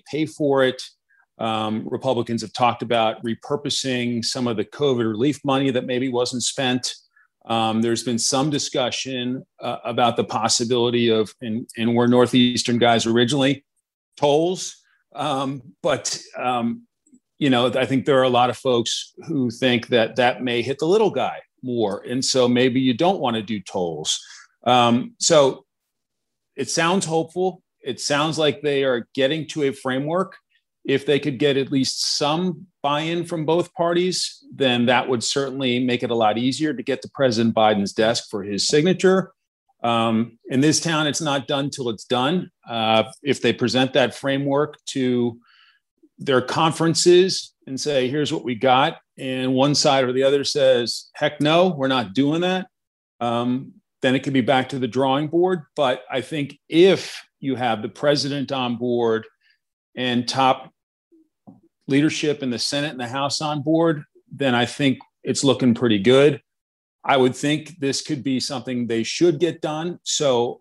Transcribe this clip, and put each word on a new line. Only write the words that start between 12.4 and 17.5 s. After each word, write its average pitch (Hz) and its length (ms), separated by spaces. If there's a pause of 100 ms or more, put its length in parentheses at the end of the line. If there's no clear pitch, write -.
guys 117 280
originally, 131 580 (520)
tolls. 165 640 (320)
Um, 139 480 (200)
but, 143 360 (200)
um, 120 440 (560)
you 143 120